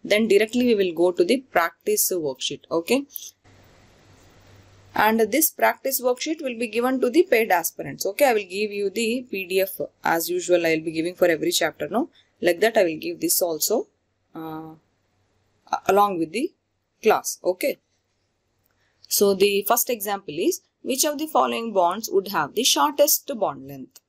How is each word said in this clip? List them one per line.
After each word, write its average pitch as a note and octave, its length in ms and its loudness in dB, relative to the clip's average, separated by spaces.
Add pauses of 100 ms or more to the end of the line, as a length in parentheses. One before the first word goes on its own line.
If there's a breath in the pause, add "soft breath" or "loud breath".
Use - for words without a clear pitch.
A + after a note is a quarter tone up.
Then G#3+ 240 2
directly A3 380 4
we A#3+ 80 6
will F#3+ 180 0
go F3 200 2
to F3+ 120 2
the A#3 140 2
practice F#3 720 -2
worksheet. D3 480 -6 (100)
Okay. A3+ 360 0 (1900 loud breath)
And A3 260 2
this A3+ 300 2
practice B3 520 0
worksheet B3+ 400 -2
will B3 160 -6
be A#3+ 80 -4
given A#3+ 340 -2
to B3 80 0
the C#4 140 4
paid A3+ 280 2
aspirants. E3 540 -2
Okay, G3+ 220 2
I B3 80 4
will G#3 160 0
give G3+ 200 -4
you G3+ 200 -4
the A#3 400 -2
P F#3+ 160 -6
D F#3 160 2
F - 180 -4 (240)
as E3 240 0
usual. F3 380 2
I D#3+ 80 4
will D#3+ 100 -4
be E3 80 -6
giving D#3+ 220 -4
for F3+ 120 2
every E3 240 0
chapter D3+ 380 -2
now. A3+ 220 -2 (320 soft breath)
Like E3+ 180 2
that, A3+ 160 2
I G#3+ 60 4
will E3 160 0
give E3 220 -8
this E3 200 0
also, F#3 460 -2 (480)
uh, D#3+ 400 -14 (1120)
along G3 320 2
with D#3+ 140 -4
the B3+ 200 -4 (500)
class. F3+ 400 0
Okay. - 360 -2 (1300 soft breath)
So G3+ 240 4
the G3+ 340 2
first A#3 220 2
example G3+ 480 -6
is, B3+ 240 -2 (220)
which C4 240 -2
of D4 100 -2
the D#4 120 -6
following A#3+ 440 0
bonds F#3+ 380 0
would G3 180 -2
have E3 260 -4
the A#3 100 -2
shortest C#4+ 760 2
bond C#3 300 -4
length? C#3 400 -18